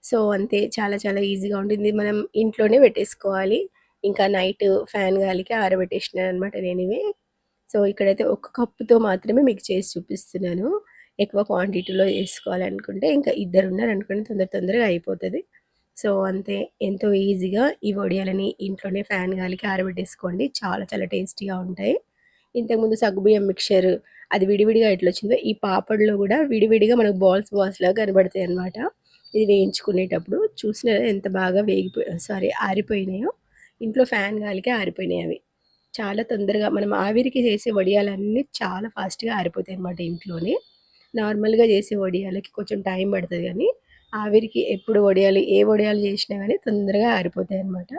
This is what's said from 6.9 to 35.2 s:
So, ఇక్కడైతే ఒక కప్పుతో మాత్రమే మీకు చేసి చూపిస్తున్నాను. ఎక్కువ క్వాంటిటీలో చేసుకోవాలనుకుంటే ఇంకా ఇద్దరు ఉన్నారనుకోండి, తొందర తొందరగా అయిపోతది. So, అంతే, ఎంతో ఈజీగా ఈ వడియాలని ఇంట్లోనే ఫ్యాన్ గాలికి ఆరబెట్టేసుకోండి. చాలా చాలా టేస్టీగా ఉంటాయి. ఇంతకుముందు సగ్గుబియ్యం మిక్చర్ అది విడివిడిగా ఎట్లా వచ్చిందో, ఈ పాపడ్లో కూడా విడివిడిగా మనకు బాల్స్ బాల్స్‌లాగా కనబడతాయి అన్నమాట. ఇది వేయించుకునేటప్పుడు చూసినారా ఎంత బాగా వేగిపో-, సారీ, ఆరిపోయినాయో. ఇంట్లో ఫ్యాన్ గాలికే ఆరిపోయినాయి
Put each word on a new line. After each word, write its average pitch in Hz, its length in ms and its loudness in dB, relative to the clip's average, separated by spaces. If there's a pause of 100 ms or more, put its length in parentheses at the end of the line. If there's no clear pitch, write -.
So, 214 180 0
ఇక్కడైతే 196 400 2
ఒక - 280 -2
కప్పుతో 233 440 2
మాత్రమే 220 440 2
మీకు 233 220 2
చేసి 190 260 -2
చూపిస్తున్నాను. 180 760 -6 (500)
ఎక్కువ 202 260 0
క్వాంటిటీలో 190 680 0
చేసుకోవాలనుకుంటే 196 1000 -4
ఇంకా 285 240 0
ఇద్దరు 190 320 0
ఉన్నారనుకోండి, 208 560 -4
తొందర 190 280 -4
తొందరగా 196 340 0
అయిపోతది. 185 540 -4 (560)
So, - 140 -2 (140)
అంతే, 190 340 -4 (240)
ఎంతో 202 260 -2 (100)
ఈజీగా 196 460 0 (200)
ఈ 214 80 0
వడియాలని 190 560 -2 (120)
ఇంట్లోనే 196 420 -6
ఫ్యాన్ 190 320 -4
గాలికి 185 320 -6
ఆరబెట్టేసుకోండి. 185 800 -4 (100)
చాలా 190 300 -6
చాలా - 220 -6
టేస్టీగా 190 520 -6
ఉంటాయి. 185 380 -4 (580)
ఇంతకుముందు 226 420 0
సగ్గుబియ్యం 202 500 2
మిక్చర్ 185 440 2 (400)
అది 196 160 2
విడివిడిగా 214 440 4
ఎట్లా 185 200 2
వచ్చిందో, 214 320 0
ఈ 220 160 -2
పాపడ్లో 208 580 2
కూడా 202 260 2
విడివిడిగా 220 540 4
మనకు 208 220 4
బాల్స్ 190 340 4
బాల్స్‌లాగా 190 460 2
కనబడతాయి 190 460 2
అన్నమాట. 180 320 -4 (580)
ఇది 214 120 4
వేయించుకునేటప్పుడు 190 920 0 (180)
చూసినారా 214 500 0
ఎంత 208 220 -2
బాగా 190 340 2
వేగిపో-, 190 440 0 (120)
సారీ, 196 300 -4 (140)
ఆరిపోయినాయో. 202 680 -2 (500)
ఇంట్లో 233 240 2
ఫ్యాన్ 214 360 -2
గాలికే 202 300 -4
ఆరిపోయినాయి 185 540 -2